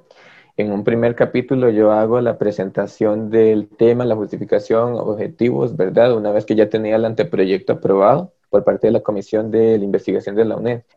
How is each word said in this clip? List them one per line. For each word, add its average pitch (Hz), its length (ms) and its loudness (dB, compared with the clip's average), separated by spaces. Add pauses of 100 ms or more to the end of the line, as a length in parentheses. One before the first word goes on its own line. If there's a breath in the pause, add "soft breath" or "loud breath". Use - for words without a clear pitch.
(560 soft breath)
En 104 140 -2
un 101 140 -4
primer 117 320 0
capítulo 127 540 0
yo 107 200 4
hago 110 300 2
la 117 180 -2
presentación 104 920 -4
del 110 400 2
tema, 120 360 2
la 117 100 0
justificación, 110 800 -2
objetivos, 117 840 -2
¿verdad? 113 400 2
Una 104 140 -2
vez 104 160 -2
que 113 80 0
ya 107 160 2
tenía 110 260 -2
el 113 80 0
anteproyecto 98 680 -2
aprobado 104 600 2 (160)
por 101 160 2
parte - 240 0
de 110 40 2
la 113 80 2
Comisión 107 500 -4
de 113 280 2
la 98 60 -4
Investigación 98 500 -4
de 110 100 2
la 107 120 -6
uned. 117 260 -6 (140)